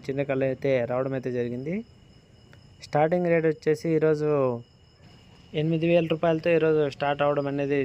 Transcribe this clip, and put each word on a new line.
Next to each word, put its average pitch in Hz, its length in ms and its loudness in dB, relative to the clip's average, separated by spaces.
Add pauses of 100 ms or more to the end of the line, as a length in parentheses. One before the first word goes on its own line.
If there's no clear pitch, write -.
చీనీకాయలు 135 460 -2
అయితే 131 220 -2 (200)
రావడం 131 260 -2
అయితే 127 200 -6
జరిగింది. 123 360 -4 (1120)
స్టార్టింగ్ 165 460 0
రేటు 160 220 2
వచ్చేసి 156 340 -2 (100)
ఈరోజు 151 320 0 (1300)
ఎనిమిది 165 300 0
వేల 170 220 4
రూపాయలతో 160 360 0 (100)
ఈరోజు 156 220 2 (140)
స్టార్ట్ 143 320 0
అవడం 143 240 0
అనేది 143 340 0